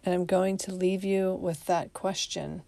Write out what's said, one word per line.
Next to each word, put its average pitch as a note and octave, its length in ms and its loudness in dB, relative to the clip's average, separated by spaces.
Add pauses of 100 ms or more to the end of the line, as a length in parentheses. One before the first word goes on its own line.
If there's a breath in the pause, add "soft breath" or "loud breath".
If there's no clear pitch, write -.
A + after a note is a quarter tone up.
and F3+ 100 2
I'm F3+ 120 0
going F#3+ 320 2
to - 140 -6
leave F#3 300 2
you F#3+ 320 2
with F3 320 -4
that F3+ 260 0
question - 760 -4